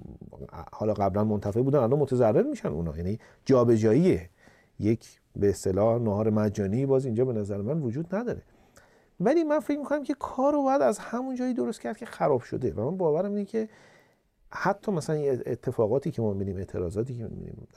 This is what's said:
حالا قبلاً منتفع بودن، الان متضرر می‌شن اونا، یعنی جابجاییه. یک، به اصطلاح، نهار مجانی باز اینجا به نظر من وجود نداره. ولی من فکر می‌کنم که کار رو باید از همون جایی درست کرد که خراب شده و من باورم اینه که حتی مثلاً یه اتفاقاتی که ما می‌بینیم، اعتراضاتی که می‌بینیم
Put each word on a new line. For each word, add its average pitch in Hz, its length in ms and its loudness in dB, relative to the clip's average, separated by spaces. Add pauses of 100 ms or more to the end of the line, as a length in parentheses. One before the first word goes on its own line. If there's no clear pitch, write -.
(720)
حالا 107 220 -2
قبلاً 101 300 2
منتفع 104 380 0
بودن، 135 180 2
الان 127 200 4
متضرر 127 440 4
می‌شن 269 260 -4
اونا، 80 280 -4
یعنی 90 220 -4 (260)
جابجاییه. 117 840 4 (500)
یک، 110 400 -2 (160)
به 101 140 2
اصطلاح، 101 520 2
نهار 110 280 0
مجانی 107 560 0
باز 135 200 2
اینجا 120 200 0
به 127 80 -2
نظر 104 240 -4
من 123 220 -4
وجود 147 360 -4
نداره. 220 260 -6 (800)
ولی 302 220 4
من 302 160 0
فکر 294 200 -2
می‌کنم 285 240 -2
که 285 160 -4
کار 277 340 0
رو 294 100 2
باید 269 180 2
از 233 180 2
همون 254 360 -6
جایی 254 180 -2
درست 240 280 -4
کرد 233 160 -8
که - 80 -14
خراب 147 360 0
شده 117 320 -4
و 110 180 -2
من 190 60 -6
باورم 180 340 0
اینه - 140 -4
که 220 240 -4 (800)
حتی 202 420 -2
مثلاً 160 260 -2
یه 139 280 0
اتفاقاتی 120 640 0
که 117 100 -6
ما 107 120 0
می‌بینیم، 98 240 -4
اعتراضاتی 95 600 -4
که 117 60 -10
می‌بینیم - 540 -12